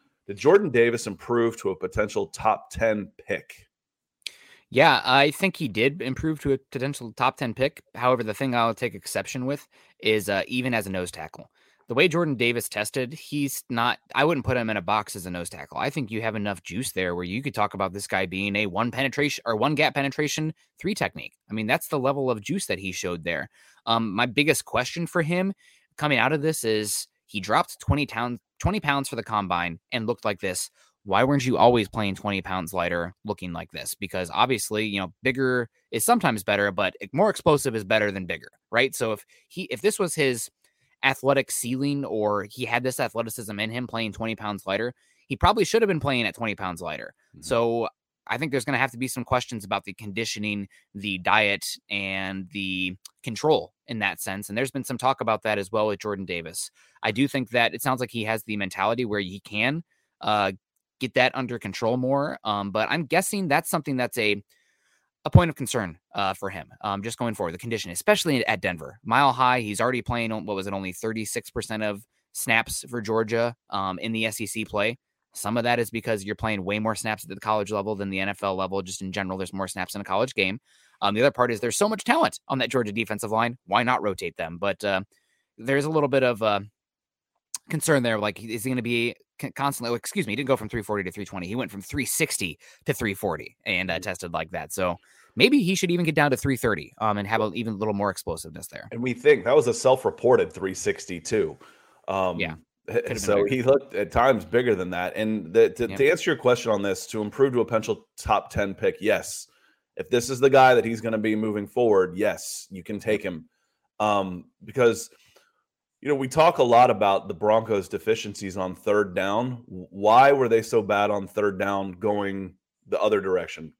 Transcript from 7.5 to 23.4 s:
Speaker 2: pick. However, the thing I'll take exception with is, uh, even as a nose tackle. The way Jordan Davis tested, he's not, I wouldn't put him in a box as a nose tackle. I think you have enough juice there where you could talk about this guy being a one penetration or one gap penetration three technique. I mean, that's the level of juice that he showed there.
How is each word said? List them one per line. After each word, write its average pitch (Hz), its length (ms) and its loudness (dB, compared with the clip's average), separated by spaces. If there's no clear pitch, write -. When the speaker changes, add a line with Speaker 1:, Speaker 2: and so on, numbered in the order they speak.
Speaker 2:
pick. 131 280 -2
However, 123 300 2
the 107 100 -4
thing 135 200 -2
I'll 117 200 2
take 120 220 -6
exception 110 500 -6
with 143 220 -6
is, 107 280 2
uh, 98 200 2
even 123 260 -2
as 107 140 0
a 95 40 -6
nose 90 200 -4
tackle. - 400 -16
The 123 60 -6
way 147 140 4
Jordan 160 260 0
Davis 117 340 0
tested, 120 460 -4
he's 143 560 -6
not, 120 300 0
I 139 100 4
wouldn't 151 220 0
put 131 100 2
him 113 140 0
in 107 60 0
a 98 40 -2
box 104 340 -2
as 92 120 -10
a - 20 -8
nose 87 220 -6
tackle. 73 260 -14
I 107 140 -2
think 131 180 -6
you 110 140 -4
have 113 100 -2
enough 101 300 -4
juice 110 280 -6
there 92 220 0
where 87 100 -4
you 98 200 -4
could 139 100 -6
talk 104 220 -2
about 95 180 -2
this 98 140 -10
guy 95 180 0
being 98 300 -4
a 104 100 0
one 101 240 -2
penetration 135 560 -2
or 117 100 -2
one 135 200 0
gap 147 180 2
penetration 151 640 -2
three 202 160 -4
technique. - 380 -6
I 104 60 -10
mean, 110 140 -4
that's 139 200 0
the 151 120 -2
level 135 320 0
of 110 100 -2
juice 185 240 -6
that 92 140 -4
he 95 120 -6
showed 87 320 -4
there. 82 280 -4